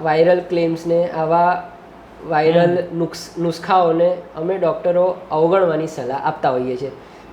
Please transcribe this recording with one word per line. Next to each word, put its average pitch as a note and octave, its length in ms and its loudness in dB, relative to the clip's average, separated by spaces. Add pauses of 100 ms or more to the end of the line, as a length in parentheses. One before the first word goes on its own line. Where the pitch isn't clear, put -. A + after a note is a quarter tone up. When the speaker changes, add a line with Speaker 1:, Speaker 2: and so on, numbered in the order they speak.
Speaker 1:
વાયરલ E3 380 4
ક્લેમ્સને, E3+ 680 0
આવા E3+ 600 0 (580)
વાયરલ E3 500 4
Speaker 2:
હમ. E3+ 200 -6
Speaker 1:
નુસ-, - 420 -6
નુસ્ખાઓને E3+ 760 2 (200)
અમે F3+ 220 -4
ડૉક્ટરો F3 580 0 (140)
અવગણવાની D#3+ 560 2
સલાહ C3+ 380 -8
આપતા D3 260 -2
હોઈએ B2+ 260 -2
છીએ. C3 140 -8 (420)